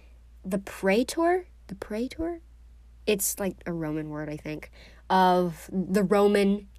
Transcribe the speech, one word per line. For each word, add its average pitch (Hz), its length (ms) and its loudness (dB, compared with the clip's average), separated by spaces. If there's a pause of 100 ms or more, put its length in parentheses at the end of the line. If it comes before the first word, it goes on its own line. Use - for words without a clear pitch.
(440)
the 196 140 -4
praetor? 269 880 0 (200)
The - 80 -14
praetor? 294 640 -6 (640)
It's, - 320 0
like, 190 180 -4 (100)
a 180 60 -6
Roman 156 380 -6
word, 151 180 -8
I 151 80 -8
think, 151 340 -10 (380)
of 180 640 2
the 190 320 0
Roman 202 640 4 (100)